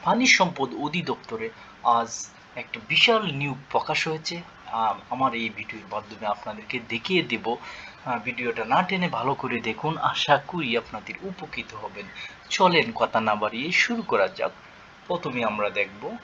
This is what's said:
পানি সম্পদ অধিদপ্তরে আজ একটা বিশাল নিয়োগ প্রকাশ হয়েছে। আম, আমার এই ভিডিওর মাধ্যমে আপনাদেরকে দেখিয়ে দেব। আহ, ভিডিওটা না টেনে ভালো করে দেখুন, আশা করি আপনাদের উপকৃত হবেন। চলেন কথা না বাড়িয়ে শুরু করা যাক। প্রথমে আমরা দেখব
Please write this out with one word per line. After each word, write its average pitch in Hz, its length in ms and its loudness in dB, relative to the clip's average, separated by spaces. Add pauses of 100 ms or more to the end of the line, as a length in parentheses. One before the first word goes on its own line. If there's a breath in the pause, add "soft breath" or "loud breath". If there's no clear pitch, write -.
পানি 233 240 4
সম্পদ 139 420 4 (120)
অধিদপ্তরে 131 680 -4 (340 loud breath)
আজ 117 480 2 (240)
একটা 120 320 -10
বিশাল 196 440 4
নিয়োগ 139 260 -4 (120)
প্রকাশ - 380 0
হয়েছে। 160 340 -4 (240)
আম, 110 340 0 (100)
আমার 127 240 0
এই 117 160 -2
ভিডিওর 107 420 -10
মাধ্যমে 107 360 -6
আপনাদেরকে 107 520 -4 (100)
দেখিয়ে 156 340 0
দেব। 113 320 -2 (500 loud breath)
আহ, 123 180 -2
ভিডিওটা 120 420 -2
না 147 180 4
টেনে 180 260 0
ভালো 120 240 0
করে 120 260 -2
দেখুন, 127 380 -2
আশা 139 400 4
করি 135 400 -2
আপনাদের 110 440 -6
উপকৃত 175 520 -10
হবেন। 101 320 -12 (440 loud breath)
চলেন 165 460 6
কথা 113 240 4
না 107 160 4
বাড়িয়ে 113 360 -2
শুরু 233 300 2
করা 101 260 4
যাক। - 240 -2 (560)
প্রথমে 151 360 -2
আমরা 104 260 0
দেখব 104 540 -4